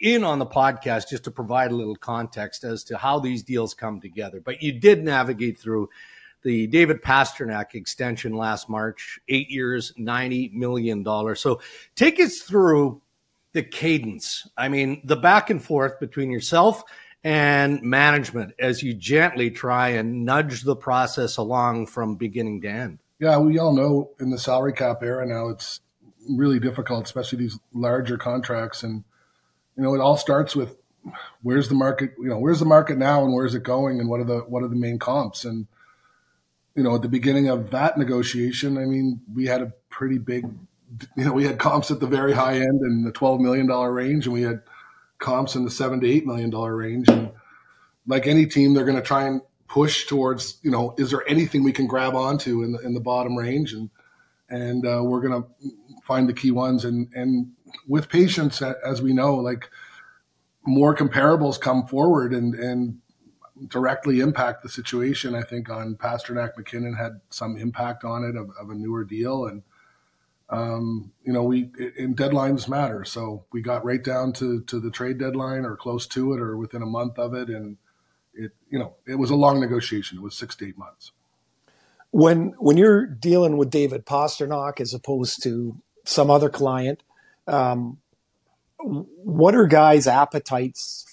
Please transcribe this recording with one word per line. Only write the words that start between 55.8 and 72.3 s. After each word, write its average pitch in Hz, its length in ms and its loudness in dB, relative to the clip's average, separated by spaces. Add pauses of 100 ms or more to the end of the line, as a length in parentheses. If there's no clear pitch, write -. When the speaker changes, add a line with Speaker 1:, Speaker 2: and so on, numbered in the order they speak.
Speaker 2:
find 131 260 2
the 120 60 -2
key 131 160 0
ones. 123 340 2
And, 120 300 -2
and 123 380 0 (360)
with 151 200 2
patience, 170 540 2
a-, 131 220 -4
as 127 160 -4
we 131 120 2
know, 135 240 4
like, 123 340 -4 (960)
more 143 280 6
comparables 147 680 2
come 127 260 0
forward 139 460 2
and, 120 220 0
and 123 440 -4 (720)
directly 127 520 0
impact 131 420 0
the 117 60 -16
situation. 123 640 -4
I 117 80 -6
think 117 280 -10
on 110 260 -8
Pastrnak, 120 600 -6
MacKinnon 120 380 -8
had 110 260 -8 (100)
some 113 260 -8
impact 120 480 -6
on 117 180 -6
it 120 140 -6
of, 101 140 -12 (100)
of 104 100 -16
a 107 40 -12
newer 110 300 -6
deal. 120 420 -6
And, 101 160 -12 (880)
um, 113 640 -6 (120)
you 131 80 -2
know, 120 120 0
we, 127 260 0 (280)
and 127 180 -4
deadlines 135 520 0